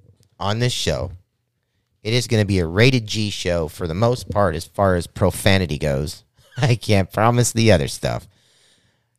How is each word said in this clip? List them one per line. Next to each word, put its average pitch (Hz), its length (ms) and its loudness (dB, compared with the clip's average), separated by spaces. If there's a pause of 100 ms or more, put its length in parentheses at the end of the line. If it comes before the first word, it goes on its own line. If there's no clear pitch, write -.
(400)
on 104 180 -2
this 123 140 0
show. 67 400 -4 (920)
It 110 100 -4
is 123 140 0
gonna 107 180 2
be 95 140 0
a 85 80 0
rated 113 400 2
G 104 240 -4
show 85 380 -2
for 90 180 -8
the 80 80 -4
most 117 360 -2
part 98 260 0
as 85 80 -8
far 95 320 0
as 85 100 -4
profanity 92 720 0
goes. 73 460 -4 (160)
<laughs> - 160 -20
I 120 180 2
can't 101 380 0
promise 120 400 2
the 113 200 2
other 76 160 2
stuff - 380 -8 (920)